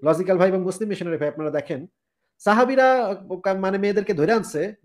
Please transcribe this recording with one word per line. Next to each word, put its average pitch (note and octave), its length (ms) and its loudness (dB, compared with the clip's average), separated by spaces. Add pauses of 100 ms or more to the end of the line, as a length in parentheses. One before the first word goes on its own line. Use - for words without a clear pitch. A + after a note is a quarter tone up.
লজিক্যাল F3+ 340 2
ভাই F#3 100 6
এবং F#3+ 140 0
মুসলিম F#3 260 -4
মিশনারি F3 280 -6
ভাই, D3 120 -2
আপনারা D3+ 220 -6
দেখেন, C#3+ 360 -6 (520)
সাহাবীরা, B3+ 680 4
আহ, F#3+ 500 -4
মানে F#3+ 240 -2
মেয়েদেরকে G3+ 360 0
ধরে D#3+ 180 2
আনছে, G3+ 420 -2 (100)